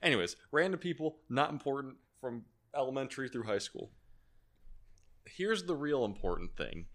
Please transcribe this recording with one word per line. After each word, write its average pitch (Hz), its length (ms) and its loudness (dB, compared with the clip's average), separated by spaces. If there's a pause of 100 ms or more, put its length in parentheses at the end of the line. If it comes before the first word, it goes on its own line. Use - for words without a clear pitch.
Anyways, 107 340 4 (160)
random 175 300 4
people, 156 380 -2 (100)
not 135 220 4
important, 139 440 -2 (240)
from 120 240 -6 (320)
elementary 135 540 -2
through 117 140 -4
high 104 160 2
school. - 340 -6 (1300)
Here's 196 360 0
the 175 120 2
real 143 300 4
important 90 500 0
thing. 82 400 -4